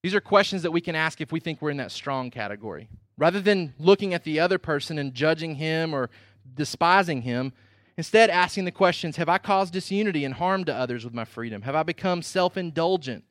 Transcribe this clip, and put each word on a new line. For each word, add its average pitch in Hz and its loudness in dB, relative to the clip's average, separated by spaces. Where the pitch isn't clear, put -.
These 185 -2
are 208 2
questions 196 2
that 170 -2
we 170 0
can 170 -6
ask 160 -2
if 147 -8
we 160 -4
think 160 -8
we're 151 -4
in 143 -6
that 120 -8
strong 131 -6
category. 104 -10
Rather 175 2
than 185 0
looking 196 4
at 165 -4
the 156 0
other 180 2
person 151 -4
and 139 -4
judging 156 0
him 160 -2
or 127 -2
despising 170 4
him, 123 -4
instead 214 6
asking 180 0
the 175 -4
questions, 175 0
"Have 160 -2
I 180 4
caused 190 0
disunity 190 -2
and 135 -4
harm 185 -2
to 147 -4
others 123 -4
with 120 -12
my 117 -6
freedom? 110 -10
Have 135 -6
I 156 0
become 175 -4
self-indulgent? 170 -2